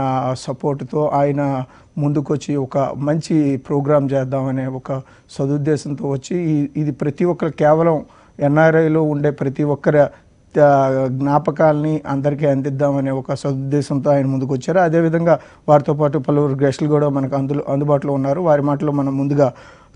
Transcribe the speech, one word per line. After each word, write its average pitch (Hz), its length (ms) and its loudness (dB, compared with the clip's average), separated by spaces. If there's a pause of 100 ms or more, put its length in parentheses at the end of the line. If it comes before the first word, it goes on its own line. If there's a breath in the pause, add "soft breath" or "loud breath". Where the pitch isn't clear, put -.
(380)
సపోర్ట్తో 143 680 -4
ఆయన 143 580 0 (340 soft breath)
ముందుకొచ్చి 147 580 -2
ఒక 135 220 -4
మంచి 139 800 0
ప్రోగ్రామ్ 143 560 0
చేద్దామనే 131 540 -2
ఒక 131 340 -8 (280 soft breath)
సదుద్దేశంతో 143 800 -2
వచ్చి, 139 280 -4
ఈ, 156 300 0 (100)
ఇది 147 140 -2
ప్రతి 147 340 -2
ఒక్కరు, 170 240 -2
కేవలం 160 560 2 (340 soft breath)
ఎన్ఆర్ఐలో 160 640 4
ఉండే 147 260 0
ప్రతి 139 340 -4
ఒక్కరి, 147 420 2 (560 loud breath)
ఆ, 135 460 4
జ్ఞాపకాలని 147 1000 0
అందరికీ 143 380 -2
అందిద్దామనే 139 640 0
ఒక 135 220 -4
సదుద్దేశంతో 139 800 -2
ఆయన 139 140 2
ముందుకు 135 280 -2
వచ్చారు. 170 260 -2
అదేవిధంగా 165 600 2 (300 loud breath)
వారితో 147 240 4
పాటు 147 240 0
పలువురు 139 460 0
గెస్టులు 139 260 0
కూడా 147 200 2
మనకు 139 260 -2
అందులో, 139 340 -2
అందుబాటులో 143 440 0
ఉన్నారు. 139 280 -2
వారి 151 200 4
మాటలు 143 300 0
మనం 139 260 -2
ముందుగా 139 360 2 (420 loud breath)